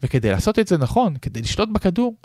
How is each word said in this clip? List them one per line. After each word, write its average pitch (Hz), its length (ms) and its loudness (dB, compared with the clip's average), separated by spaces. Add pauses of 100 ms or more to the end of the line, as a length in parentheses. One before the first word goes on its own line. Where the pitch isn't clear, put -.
וכדי 113 280 2
לעשות 214 280 2
את 214 80 2
זה 180 100 2
נכון, 156 400 0
כדי - 240 -8
לשלוט 202 280 -2
בכדור, 220 560 0